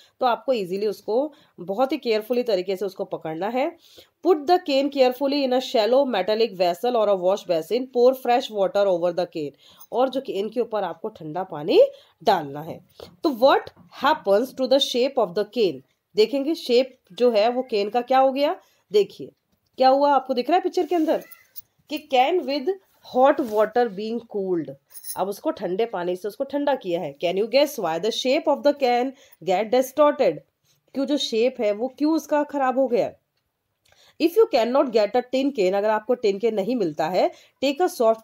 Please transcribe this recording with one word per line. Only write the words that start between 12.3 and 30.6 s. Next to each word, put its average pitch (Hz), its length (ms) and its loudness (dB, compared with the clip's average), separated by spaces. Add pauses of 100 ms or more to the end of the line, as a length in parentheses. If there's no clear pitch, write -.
है। 151 180 -14 (440)
तो 339 60 0 (160)
what 330 260 2 (300)
happens 254 580 0
to 262 140 -2
the 277 140 4
shape 262 380 0
of 175 140 -8
the 208 80 -4 (100)
cane, 170 220 0 (360)
देखेंगे 269 400 0
शेप 254 420 0 (140)
जो 233 200 2
है 214 180 4
वो 247 220 -2
केन 208 180 0
का 240 120 -2
क्या 254 180 2
हो 269 120 4
गया। 285 240 0 (360)
देखिए 196 400 0 (460)
क्या 254 120 4
हुआ, 285 240 4
आपको 269 200 0
दिख 247 160 -2
रहा 339 80 4
है 381 40 2
पिक्चर 359 240 -2
के 359 100 -4
अंदर 311 280 0 (640)
कि 294 80 -8 (160)
can 294 340 2
with 277 200 -4 (460)
hot 269 260 4 (140)
water 214 320 2 (100)
being 220 240 -6 (160)
cooled, 185 340 -4 (480)
अब 185 120 -2
उसको 202 220 -4
ठंडे 208 340 -4
पानी 180 300 -4
से 185 120 -10
उसको 202 160 -8
ठंडा 285 400 0
किया 175 180 -4
है। 143 220 -8
Can 180 180 0
you 226 140 0
guess 285 300 2
why 160 180 -2
the 233 160 -2
shape 294 340 0
of 226 140 -2
the 285 160 4
can 247 280 0 (380)
get 196 240 0
distorted, 254 640 2 (560)